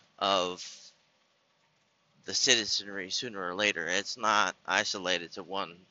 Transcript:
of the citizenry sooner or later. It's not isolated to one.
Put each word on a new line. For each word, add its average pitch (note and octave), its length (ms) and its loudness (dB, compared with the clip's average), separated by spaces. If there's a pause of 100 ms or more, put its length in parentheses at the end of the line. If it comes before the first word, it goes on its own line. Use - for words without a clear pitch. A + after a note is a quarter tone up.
(200)
of F2+ 720 0 (1300)
the F#2+ 80 -10
citizenry G2+ 760 2
sooner G#2+ 300 -6
or F2+ 140 -4
later. F#2 320 2
It's F#2+ 300 -2
not G#2 380 2 (100)
isolated F2+ 680 0
to G2 100 -12
one. F2 300 -8 (180)